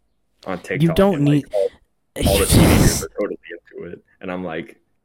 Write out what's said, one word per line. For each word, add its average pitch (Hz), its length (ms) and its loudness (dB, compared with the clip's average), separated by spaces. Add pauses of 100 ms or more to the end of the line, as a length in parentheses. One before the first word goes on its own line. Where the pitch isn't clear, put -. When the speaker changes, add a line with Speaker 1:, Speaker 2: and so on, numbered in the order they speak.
(460)
Speaker 1:
on 90 120 -8
TikTok. - 240 -6
Speaker 2:
You 165 120 2
don't 196 200 2
Speaker 1:
And, 143 140 0
like, 147 60 4
Speaker 2:
need 139 200 -4
Speaker 1:
all, 98 160 -2 (560)
all 98 140 2
the 95 60 0
Speaker 2:
<laughs> - 40 -2
Speaker 1:
teenagers - 540 4
are - 40 -12
totally 92 300 -8 (120)
into 85 420 -16
it. - 100 -20 (180)
And 92 120 -10
I'm 92 120 -8
like, 80 360 -10 (240)